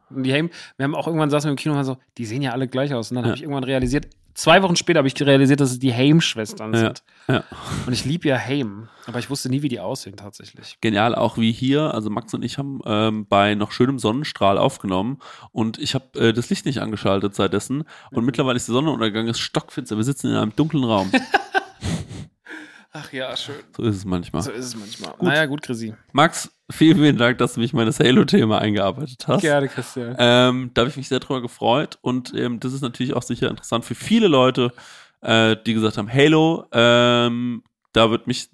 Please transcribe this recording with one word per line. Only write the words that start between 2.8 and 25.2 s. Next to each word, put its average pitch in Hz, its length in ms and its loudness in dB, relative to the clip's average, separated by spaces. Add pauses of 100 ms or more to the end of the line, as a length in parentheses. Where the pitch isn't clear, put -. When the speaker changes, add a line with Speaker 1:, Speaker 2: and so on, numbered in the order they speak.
Speaker 1:
aus. 113 180 -4
Und 123 40 -4
dann 120 100 -2
Speaker 2:
Ja. 117 60 2
Speaker 1:
hab - 60 -2
ich 139 40 -12
irgendwann 139 220 -6
realisiert, 131 440 -2 (280)
zwei 175 260 6
Wochen 175 140 2
später 165 240 2
hab 135 80 2
ich 131 120 -2
realisiert, 139 400 6
dass 135 120 2
es 127 80 -6
die 127 140 0
Haim-Schwestern 113 800 2
Speaker 2:
Ja. 113 60 2
Speaker 1:
sind. - 240 -2 (260)
Speaker 2:
Ja. 131 140 0 (440)
Speaker 1:
Und 123 60 -2
ich - 120 -4
lieb 156 200 -4
ja 135 120 2
Haim, 113 520 -6 (180)
aber 120 100 -8
ich 120 140 -8
wusste 131 180 -6
nie, 139 140 -2
wie 147 60 -2
die 117 100 -6
aussehen 98 380 -10
tatsächlich. - 640 -20
Speaker 2:
Genial, 110 340 2
auch 113 240 0
wie 113 120 4
hier. 139 440 0
Also 107 160 -4
Max 113 240 -8
und - 80 -8
ich - 160 -8
haben, 139 260 -8
ähm, 107 420 0
bei 101 280 4
Noch 104 160 -2
schönem 131 260 2
Sonnenstrahl 107 640 0
aufgenommen 104 580 -2 (340)
und 113 280 -4
ich - 160 -4
hab, - 200 -8
äh, 117 180 4
das 120 180 -4
Licht - 140 -4
nicht 135 140 -2
angeschaltet 101 540 -2
seitdessen. 104 520 -2 (260)
Und 131 100 -4
Speaker 1:
Mhm. 117 40 0
Speaker 2:
mittlerweile 131 320 0
ist 120 100 -6
der 113 60 -2
Sonnenuntergang, 113 540 0
ist 117 120 -4
stockfinster. - 580 -8
Wir 110 60 0
sitzen 135 260 -4
in 113 60 0
einem 107 200 -2
dunklen 151 280 0
Raum. 101 280 2
Speaker 1:
<laughs> 254 100 2 (1800)
Ach - 140 -16
ja, 127 240 -8
schön. - 180 -10 (200)
Speaker 2:
So - 80 -6
ist 107 140 0
es 95 80 -12
manchmal. 87 360 -4
Speaker 1:
So 135 100 -6
ist 123 140 -10
es 120 100 -12
manchmal. 107 360 -14
Speaker 2:
Gut. - 160 -20